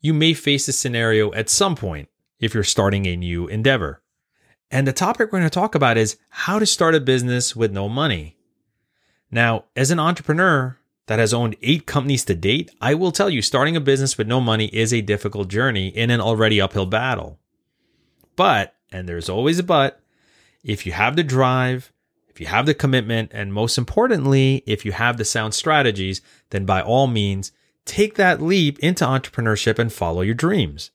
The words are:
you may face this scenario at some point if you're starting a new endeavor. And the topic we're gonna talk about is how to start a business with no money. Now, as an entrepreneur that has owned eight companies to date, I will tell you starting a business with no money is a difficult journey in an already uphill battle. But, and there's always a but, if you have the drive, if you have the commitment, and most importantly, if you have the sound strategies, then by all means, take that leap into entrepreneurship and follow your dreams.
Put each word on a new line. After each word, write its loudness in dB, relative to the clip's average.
you 2
may 4
face 0
this -4
scenario 0
at -4
some 0
point -8
if -4
you're 0
starting 0
a -2
new -4
endeavor. -2
And 0
the 0
topic -2
we're 0
gonna 2
talk -2
about 4
is 0
how -2
to 2
start 2
a 4
business 0
with 0
no -4
money. -4
Now, 0
as 0
an 0
entrepreneur 0
that 0
has 2
owned 0
eight 0
companies 0
to 0
date, -2
I 2
will 0
tell 0
you -2
starting 0
a 0
business 0
with -2
no 2
money 2
is 0
a 2
difficult -4
journey 0
in -2
an 2
already 4
uphill 0
battle. -4
But, 2
and -10
there's -8
always 0
a -4
but, 0
if -6
you -6
have 0
the 0
drive, 0
if -20
you -10
have 0
the 2
commitment, 0
and -6
most 0
importantly, 2
if -4
you -4
have 0
the -4
sound -4
strategies, 0
then -4
by 0
all 2
means, -2
take -2
that 2
leap 2
into 0
entrepreneurship 0
and 0
follow -2
your 0
dreams. -2